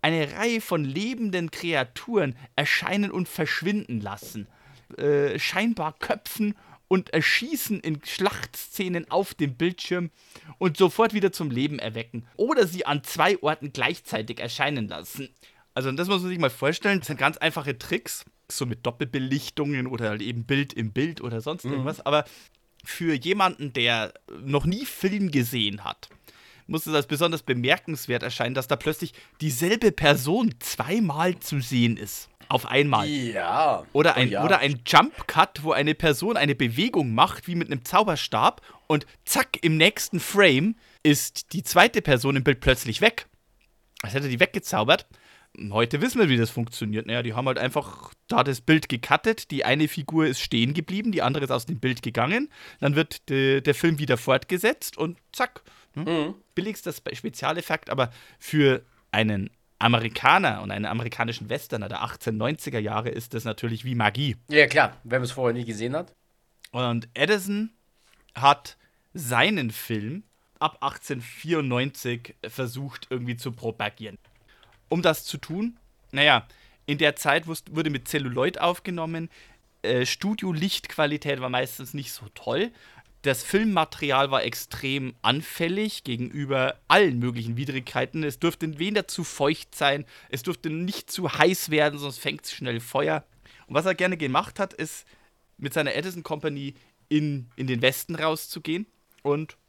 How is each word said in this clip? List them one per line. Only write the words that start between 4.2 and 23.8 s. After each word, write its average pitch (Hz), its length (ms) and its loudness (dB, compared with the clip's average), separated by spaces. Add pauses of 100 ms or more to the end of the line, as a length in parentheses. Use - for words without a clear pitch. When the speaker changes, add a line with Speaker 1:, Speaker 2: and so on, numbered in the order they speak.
Speaker 1:
äh, 143 400 2
scheinbar 180 640 -2
köpfen 208 560 -4 (320)
und 185 220 2
erschießen - 720 0
in 156 240 -4
Schlachtszenen - 1040 -4
auf 190 220 0
dem 139 220 -2
Bildschirm 175 540 -2 (480)
und 180 200 2
sofort 214 360 4
wieder 196 200 2
zum 151 180 -4
Leben 139 280 -2
erwecken 113 460 -8 (120)
oder 240 280 4
sie 175 200 -6
an 147 180 0
zwei 175 400 2
Orten 147 300 -4
gleichzeitig 120 680 -4
erscheinen 131 480 -2
lassen. 92 420 -10 (440)
Also 131 180 -2
das 170 160 -2
muss 196 140 2
man 185 80 -2
sich 180 100 -4
mal 143 100 2
vorstellen, 170 500 0
das - 80 -8
sind 131 120 -6
ganz 143 180 2
einfache 139 400 -2
Tricks, - 480 -6 (240)
so - 160 -6
mit 120 200 -6
Doppelbelichtungen 135 1000 -2
oder 117 240 -4
halt 107 120 -4
eben 117 240 -6
Bild 139 280 0
im 110 200 -4
Bild 156 280 -2
oder 113 200 -6
sonst 156 240 -8
Speaker 2:
Mhm. 131 60 -4
Speaker 1:
irgendwas, 139 340 -4
aber 147 180 4 (600)
für 165 280 -2
jemanden, 156 600 0
der 117 400 0 (280)